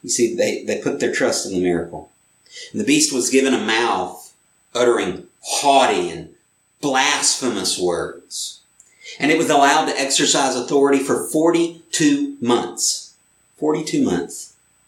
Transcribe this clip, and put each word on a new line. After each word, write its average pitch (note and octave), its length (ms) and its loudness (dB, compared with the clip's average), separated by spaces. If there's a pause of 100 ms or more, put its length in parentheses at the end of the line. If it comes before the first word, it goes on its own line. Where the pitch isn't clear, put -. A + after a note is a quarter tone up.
You C3 80 -14
see, A#2 260 0
they, - 280 -2
they - 180 -4
put C3 200 -4
their A#2+ 120 0
trust - 320 0
in G2+ 60 -8
the F#2 80 -2
miracle. F2 500 -2 (600)
And - 80 -6
the G#2 60 -2
beast C#3+ 280 2
was B2 160 -2
given C3 240 4
a A2 60 2
mouth A2 720 -2 (400)
uttering G#2 540 0 (140)
haughty B2 680 2
and E2 240 -12 (460)
blasphemous C3 1000 -2
words. - 840 -6 (580)
And C#3 100 0
it D#3+ 80 4
was C#3 120 0
allowed C#3+ 380 4
to C3+ 120 -4
exercise C3+ 560 0
authority C#3 440 4
for B2+ 280 -2
forty-two D#3 1120 0
months. - 760 -2 (420)
Forty-two D#3 480 -2
months. E2+ 480 -4 (340)